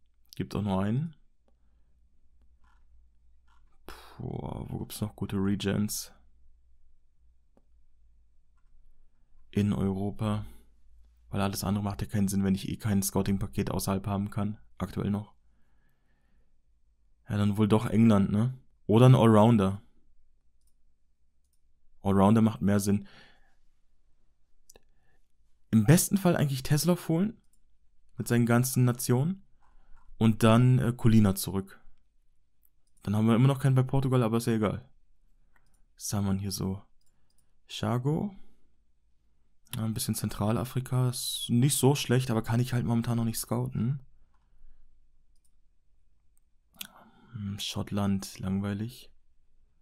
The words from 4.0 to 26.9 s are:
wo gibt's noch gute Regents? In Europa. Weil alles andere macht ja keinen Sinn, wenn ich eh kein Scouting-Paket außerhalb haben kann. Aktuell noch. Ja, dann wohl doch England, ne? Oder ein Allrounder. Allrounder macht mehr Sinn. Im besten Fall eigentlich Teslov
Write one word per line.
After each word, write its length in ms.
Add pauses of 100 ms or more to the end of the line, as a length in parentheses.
wo 120
gibt's 200
noch 160
gute 220
Regents? 760 (3500)
In 220
Europa. 760 (880)
Weil 100
alles 220
andere 200
macht 180
ja 60
keinen 200
Sinn, 160
wenn 120
ich 140
eh 80
kein 240
Scouting-Paket 680
außerhalb 340
haben 240
kann. 300 (180)
Aktuell 340
noch. 240 (1900)
Ja, 100
dann 200
wohl 100
doch 180
England, 460
ne? 260 (300)
Oder 200
ein 80
Allrounder. 680 (2250)
Allrounder 400
macht 200
mehr 180
Sinn. 280 (2500)
Im 140
besten 340
Fall 180
eigentlich 280
Teslov 460